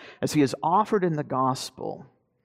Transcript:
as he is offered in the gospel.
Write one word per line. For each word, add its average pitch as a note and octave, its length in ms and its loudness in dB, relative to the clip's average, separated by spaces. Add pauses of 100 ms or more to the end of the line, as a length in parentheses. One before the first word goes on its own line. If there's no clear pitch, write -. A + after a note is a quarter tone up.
(220)
as - 120 -2
he D3+ 100 6
is A#2+ 180 0
offered G3 420 2
in E3 120 0
the D3 80 -4
gospel. - 840 -4 (400)